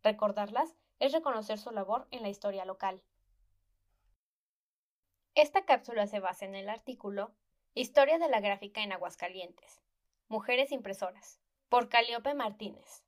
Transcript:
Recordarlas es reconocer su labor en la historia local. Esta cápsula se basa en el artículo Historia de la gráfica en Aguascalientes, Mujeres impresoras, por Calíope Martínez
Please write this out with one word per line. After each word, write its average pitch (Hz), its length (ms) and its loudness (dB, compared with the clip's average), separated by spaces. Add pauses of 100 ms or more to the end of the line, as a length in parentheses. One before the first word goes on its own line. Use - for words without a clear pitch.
Recordarlas 214 720 0 (240)
es 269 140 2
reconocer 226 440 -2
su 233 140 -12
labor 214 400 -4
en 247 100 -10
la 202 80 -4
historia 196 360 -6
local. 190 360 -6 (2250)
Esta 302 300 6
cápsula 233 420 2
se 208 120 -6
basa 185 260 -6
en 196 100 -10
el 196 140 -10
artículo 214 640 -8 (420)
Historia 277 460 6
de 330 100 2
la 226 100 2
gráfica 202 440 -2
en 202 100 -4
Aguascalientes, 180 880 -10 (480)
Mujeres 247 420 0
impresoras, 196 680 -8 (280)
por 240 220 4
Calíope 233 440 2
Martínez 214 760 -8